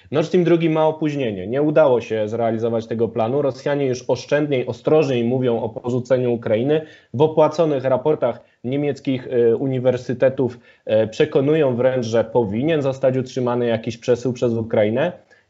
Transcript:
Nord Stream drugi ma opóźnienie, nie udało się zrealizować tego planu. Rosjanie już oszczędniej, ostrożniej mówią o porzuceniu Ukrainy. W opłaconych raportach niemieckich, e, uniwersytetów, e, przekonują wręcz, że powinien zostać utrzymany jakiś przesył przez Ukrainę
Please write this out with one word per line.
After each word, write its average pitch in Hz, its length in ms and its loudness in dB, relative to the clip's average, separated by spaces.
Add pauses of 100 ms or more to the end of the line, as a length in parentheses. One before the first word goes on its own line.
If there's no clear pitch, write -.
(120)
Nord 156 160 0
Stream 180 160 2
drugi 165 260 2
ma 156 180 2
opóźnienie, 139 600 -4
nie 131 140 -2
udało 151 400 4
się 110 260 -4
zrealizować 113 600 -2
tego 113 200 -2
planu. 120 340 -2
Rosjanie 139 440 -2
już 127 220 -4
oszczędniej, 143 600 0
ostrożniej 135 560 0
mówią 123 380 0
o 117 80 -4
porzuceniu 123 640 -2
Ukrainy. 117 480 0 (320)
W 120 80 0
opłaconych 156 600 2
raportach 131 580 0 (220)
niemieckich, 135 680 -4
e, 117 240 4
uniwersytetów, 127 1040 0 (260)
e, 110 220 2
przekonują 147 680 2
wręcz, 127 300 0
że 113 180 0
powinien 123 580 0
zostać 131 360 0
utrzymany 123 500 -2
jakiś 117 300 -2
przesył 123 360 0
przez 120 200 -2
Ukrainę 113 580 0 (380)